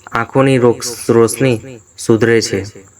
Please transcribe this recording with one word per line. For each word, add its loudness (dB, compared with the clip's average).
આંખોની 0
રોક-, 2
રોશની 2
સુધરે 2
છે. -4